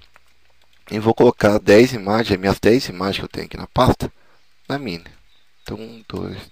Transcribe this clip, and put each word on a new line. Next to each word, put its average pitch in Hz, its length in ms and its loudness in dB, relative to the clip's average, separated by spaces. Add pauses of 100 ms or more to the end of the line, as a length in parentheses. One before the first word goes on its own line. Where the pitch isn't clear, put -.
(880)
E 104 80 -6
vou 110 160 2
colocar 107 460 2
dez 104 320 6
imagens, 107 400 -2
as 92 80 0
minhas 95 200 -2
dez 117 280 2
imagens 95 300 -6
que - 80 -10
eu - 40 -12
tenho - 160 -12
aqui - 120 -16
na - 100 -14
pasta, - 420 0 (600)
na 139 100 -6
mini. 92 320 -12 (520)
Então, 107 140 -12
um, 113 300 -18
dois, 95 440 -12